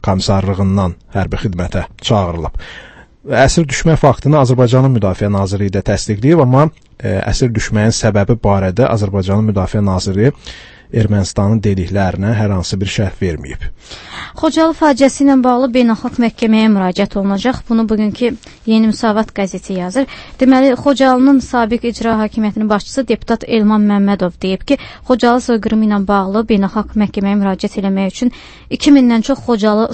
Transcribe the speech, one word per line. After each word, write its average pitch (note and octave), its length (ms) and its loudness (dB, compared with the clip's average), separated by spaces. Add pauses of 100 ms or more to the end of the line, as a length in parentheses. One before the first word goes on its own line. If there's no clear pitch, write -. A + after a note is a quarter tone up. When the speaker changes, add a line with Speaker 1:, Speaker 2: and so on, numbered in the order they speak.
Speaker 1:
komissarlığından F#2+ 960 0 (180)
hərbi F#2 300 -4
xidmətə F2+ 400 -4 (180)
çağırılıb. E2+ 560 -2 (720)
Əsir C#3 400 2
düşmə D#3+ 240 2
faktını C#3+ 460 2
Azərbaycanın B2+ 580 4
Müdafiə G2+ 320 -2
Nazirliyi G2 400 -2
də F#2+ 160 -2
təsdiqləyib, A2+ 560 2
amma, C3 240 4 (320)
e, G2 240 -2
əsir A#2 320 0
düşməyin G#2+ 400 0
səbəbi G#2 480 0
barədə G2 480 0
Azərbaycanın G2+ 600 0
Müdafiə G2 340 -2
Nazirliyi G2 480 0 (580)
Ermənistanın G#2 720 0
dediklərinə F#2+ 720 -2
hər G#2+ 160 0
hansı F#2 280 -4
bir G2 120 -4
şərh G2+ 280 -4
verməyib. D2+ 440 -6 (720)
Speaker 2:
Xocalı D#4+ 400 0
faciəsi C#4 480 2
ilə C#4 200 4
bağlı B3 280 0
beynəlxalq A#3+ 500 0
məhkəməyə A3 500 2
müraciət G3 480 -2
olunacaq. G3 480 -2
Bunu A3+ 200 0
bugünkü G#3+ 440 -2 (340)
Yeni A3 220 2
Müsavat G#3+ 480 -2
qəzeti F#3+ 400 -6
yazır. F#3 300 -4 (340)
Deməli, C4 380 4
Xocalının C4 640 4
sabiq A#3 440 -2
icra A3+ 320 -2
hakimiyyətinin G#3+ 480 -2
başçısı G#3+ 400 -2
deputat A3 400 -2
Elman G#3+ 400 2
Məmmədov G3+ 540 0
deyib F#3+ 260 -4
ki, C#4 100 2 (300)
Xocalı A#3+ 320 2
soyqırımı A3 480 0
ilə G#3 100 0 (100)
bağlı G3+ 400 0
beynəlxalq G3+ 540 -2
məhkəməyə G3+ 380 -2
müraciət G3 420 -4
eləmək G3 320 -2
üçün B3 180 -2 (380)
iki - 220 2
mindən A#3+ 340 4
çox C4+ 200 -2
Xocalı G#3+ 480 0